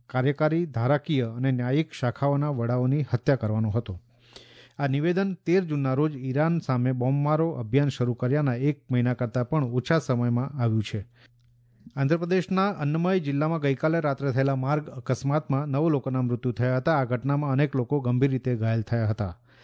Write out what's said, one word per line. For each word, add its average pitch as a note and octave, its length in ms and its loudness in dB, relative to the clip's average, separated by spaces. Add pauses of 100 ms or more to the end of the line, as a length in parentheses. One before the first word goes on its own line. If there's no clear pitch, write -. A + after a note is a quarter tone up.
(100)
કાર્યકારી, D3+ 560 0
ધારાકીય C3 580 0
અને B2 280 -2
ન્યાયિક B2+ 400 0
શાખાઓના C#3+ 580 0
વડાઓની B2+ 640 0
હત્યા C3+ 220 2
કરવાનો A2 340 0
હતો. F#2+ 300 -4 (800)
આ C#3+ 80 0
નિવેદન F3 480 0
તેર F3+ 300 2
જૂનના C#3+ 300 0
રોજ D3 220 0
ઈરાન C#3 420 0
સામે B2+ 340 0
બોમ્બમારો C#3+ 580 0
અભિયાન C3 380 0
શરૂ B2 260 0
કર્યાના C3 400 0
એક C#3 360 -2
મહિના B2 240 2
કરતાં A#2+ 340 -2
પણ C#3+ 160 0
ઓછા B2+ 340 0
સમયમાં B2 640 0
આવ્યું A2 200 2
છે. G2+ 240 -6 (920)
આંધ્રપ્રદેશના F3 720 0
અન્નમય E3 500 0
જિલ્લામાં D3+ 420 -2
ગઈકાલે D#3 400 0
રાત્રે C#3 320 0
થયેલા C3+ 240 2
માર્ગ D3 320 -2
અકસ્માતમાં C3+ 800 -2
નવ D3 220 0
લોકોના C3 340 0
મૃત્યુ B2 300 0
થયા B2+ 240 0
હતા. D3 220 2
આ C3 60 2
ઘટનામાં C3+ 480 -2
અનેક C#3 240 2
લોકો C3+ 240 0
ગંભીર B2+ 300 2
રીતે B2+ 260 -2
ઘાયલ A2+ 260 0
થયા A#2 240 -2
હતા. G#2 320 -4 (260)